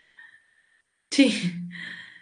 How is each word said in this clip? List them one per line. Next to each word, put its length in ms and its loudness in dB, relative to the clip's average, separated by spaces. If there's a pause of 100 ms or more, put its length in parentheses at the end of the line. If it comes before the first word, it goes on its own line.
(1120)
ठीक, 200 8 (880)